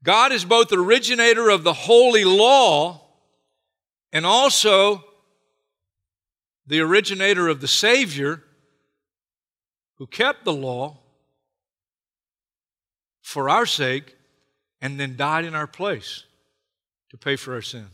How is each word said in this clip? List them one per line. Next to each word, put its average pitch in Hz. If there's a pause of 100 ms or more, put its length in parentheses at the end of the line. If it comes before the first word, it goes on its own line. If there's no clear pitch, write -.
God 233
is 208
both 233
originator 233
of 185
the 170
holy 233
law 190 (1120)
and 156
also 208 (1700)
the 151
originator 190
of 147
the 135
Savior 165 (1600)
who 131
kept 262
the 185
law 135 (2250)
for 139
our 220
sake 139 (640)
and 139
then 135
died 151
in 160
our 151
place 170 (840)
to 127
pay 139
for 127
our 117
sin. 110